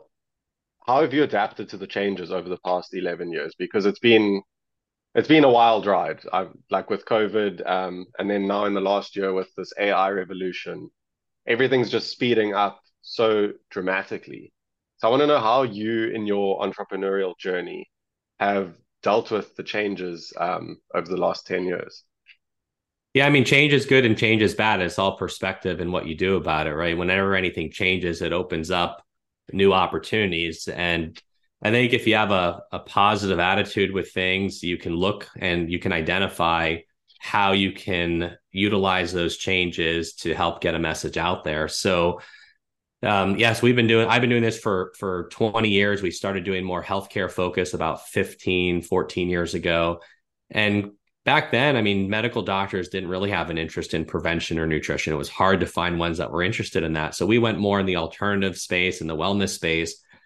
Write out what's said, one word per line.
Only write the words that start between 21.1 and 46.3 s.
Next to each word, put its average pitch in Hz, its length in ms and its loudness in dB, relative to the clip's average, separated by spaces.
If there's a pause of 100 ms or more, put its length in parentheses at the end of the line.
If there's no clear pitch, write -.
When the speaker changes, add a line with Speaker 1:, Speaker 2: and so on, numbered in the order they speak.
Speaker 1:
last 87 320 -2
ten 92 160 -2
years. - 400 -6 (1080)
Speaker 2:
Yeah, 135 120 4
I 143 40 4
mean, 143 160 6
change 143 260 4
is 139 140 4
good 131 200 6
and 110 120 2
change 110 240 4
is 101 140 2
bad. 107 260 2
It's 87 180 -2
all 95 160 0
perspective 92 640 -6
and 87 140 -4
what 87 120 -4
you 80 100 -8
do 92 200 2
about 78 320 0
it, 76 60 -4
right? 82 240 -2
Whenever 95 360 0
anything 90 380 -2
changes, 90 500 -2
it 82 120 -2
opens 85 380 -4
up 87 340 -2 (480)
new 95 180 4
opportunities. 87 960 0
And 85 500 -2 (440)
I 107 100 0
think 120 220 4
if 120 140 0
you 107 80 6
have 107 160 2
a, 90 320 0 (100)
a 90 60 -6
positive 101 600 2
attitude 95 540 0
with 92 180 -4
things, 95 520 -2
you 87 140 -2
can 85 200 -6
look 95 400 -2
and 87 340 -2
you 87 80 -2
can 90 140 -2
identify 82 880 0 (400)
how 98 340 2
you 98 180 2
can 87 680 -2 (140)
utilize 95 640 0
those 85 240 -2
changes 85 800 -2
to 82 180 -4
help 85 260 -2
get 85 160 -2
a 82 40 -2
message 80 360 -4
out 87 300 -2
there. 78 240 -4
So, 87 500 0 (800)
um, 98 360 2
yes, 113 240 2
we've 123 160 6
been 117 100 4
doing, 113 220 4
I've 120 120 4
been 123 80 2
doing 120 120 2
this 113 180 0
for, 95 380 -2
for 90 320 -6
twenty 113 400 0
years. 101 320 2
We 90 100 -2
started 98 320 -4